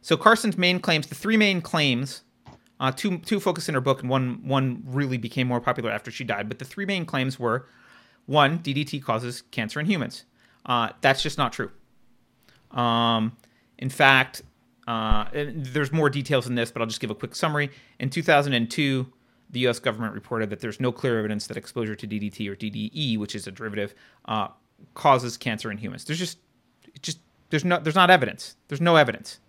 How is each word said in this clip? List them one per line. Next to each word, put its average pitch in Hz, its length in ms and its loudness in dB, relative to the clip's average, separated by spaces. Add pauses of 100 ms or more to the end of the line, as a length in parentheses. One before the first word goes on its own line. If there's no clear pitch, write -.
So 165 140 2
Carson's 220 420 4
main 180 220 4
claims, 156 260 0
the - 80 -12
three 220 220 0
main 196 260 4
claims, 135 640 0 (560)
uh, 131 100 0
two, 180 280 -4
two 208 200 -2
focused 165 300 -2
in 151 80 -2
her 127 40 2
book, 131 200 0
and 127 100 -4
one, 127 340 0
one 131 400 0
really 131 320 -2
became 120 300 -2
more 123 140 0
popular 117 320 -2
after 107 180 -6
she 135 140 -10
died. 104 240 -4
But 110 100 -8
the 135 60 -10
three 196 220 -8
main 185 200 -2
claims 131 320 -2
were, 120 300 -2 (580)
one, 147 320 4
D 165 140 -4
D 139 120 0
T 135 160 -6
causes 120 500 -4
cancer 117 300 -6
in 151 60 -2
humans. 170 380 -2 (400)
Uh, 117 260 0 (100)
that's 135 200 4
just - 160 -4
not 131 160 0
true. - 200 -8 (1000)
Um, 117 680 0 (420)
in 131 100 -6
fact, 131 540 4 (440)
uh, 110 460 2
and 147 340 -6
there's 139 240 -2
more 151 200 2
details 131 360 0
in 123 80 -4
this, 117 160 0
but 117 100 -6
I'll 113 60 0
just 110 140 -8
give 107 100 -4
a 107 40 -4
quick - 200 -10
summary. 147 360 0 (280)
In 131 100 -2
two 160 140 -4
thousand 143 300 4
and 117 180 0
two, 135 420 0 (380)
the 123 100 -6
U 127 100 4
S 117 100 -2
government 110 340 -4
reported 110 360 -4
that 101 100 -8
there's 107 180 -8
no 123 140 0
clear 120 260 0
evidence 107 300 -4
that - 80 -10
exposure 107 400 -6
to - 100 -12
D 104 140 -6
D 104 100 -6
T 104 180 -6
or 101 60 -6
D 107 160 -8
D 107 240 -8
E, 139 220 -2
which 104 180 -6
is 101 140 -10
a - 20 -12
derivative, 104 460 -6 (300)
uh, 107 220 -2 (460)
causes 127 420 2
cancer 110 340 -6
in 104 80 -10
humans. - 260 -10
There's 156 140 -4
just, 180 200 -6 (560)
it - 80 -20
just, - 160 -10 (300)
there's 151 160 -2
no, 175 160 2
there's 156 160 -2
not 180 140 8
evidence. 127 460 2 (120)
There's 143 120 -6
no 170 140 4
evidence. 135 540 4